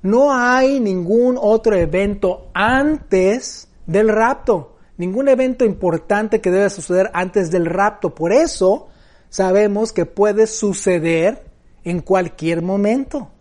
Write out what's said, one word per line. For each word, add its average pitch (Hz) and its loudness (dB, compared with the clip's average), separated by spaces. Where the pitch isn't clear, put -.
no 247 2
hay 262 2
ningún 214 2
otro 220 2
evento 185 -2
antes 240 0
del 208 2
rapto, 220 0
ningún 190 -2
evento 254 0
importante 202 -2
que 190 -2
debe 196 2
suceder 190 -2
antes 180 -2
del 175 0
rapto. 196 -2
Por 170 -4
eso 240 2
sabemos 202 0
que 170 -2
puede 208 2
suceder 180 -2
en 170 -6
cualquier 170 -2
momento. 208 -4